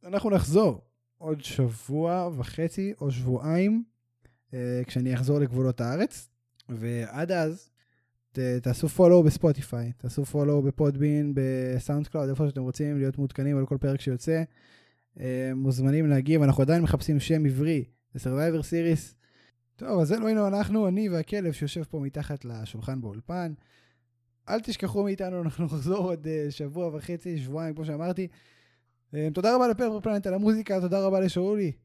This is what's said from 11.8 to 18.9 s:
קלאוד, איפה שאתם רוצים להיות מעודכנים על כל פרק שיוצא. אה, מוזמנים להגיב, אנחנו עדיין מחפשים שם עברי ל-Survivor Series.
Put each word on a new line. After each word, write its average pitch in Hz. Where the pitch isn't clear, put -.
קלאוד, 147
איפה 139
שאתם 135
רוצים 147
להיות 135
מעודכנים 139
על 135
כל 139
פרק 135
שיוצא. 160
אה, 127
מוזמנים 135
להגיב, 147
אנחנו 139
עדיין 160
מחפשים 151
שם 156
עברי 139
ל-Survivor 147
Series. 165